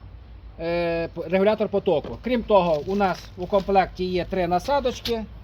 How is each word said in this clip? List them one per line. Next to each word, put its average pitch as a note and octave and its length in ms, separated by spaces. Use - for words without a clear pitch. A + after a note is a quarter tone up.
е, E3+ 480
п-, D#3+ 200
регулятор G3+ 400
потоку. E3+ 560
Крім A#3 180
того, F3 440
у G3 100
нас F#3 400
у F3+ 100
комплекті F#3 580
є F3+ 200
три F#3 220
насадочки, A3+ 800